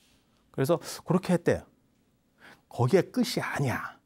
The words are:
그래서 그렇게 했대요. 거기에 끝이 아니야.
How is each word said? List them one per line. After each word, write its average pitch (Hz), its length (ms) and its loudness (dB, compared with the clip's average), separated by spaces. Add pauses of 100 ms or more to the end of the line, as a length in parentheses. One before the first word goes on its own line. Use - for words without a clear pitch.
(520)
그래서 139 280 0 (260)
그렇게 180 280 0
했대요. 120 280 2 (1080)
거기에 131 320 2
끝이 - 400 -2
아니야. - 640 -4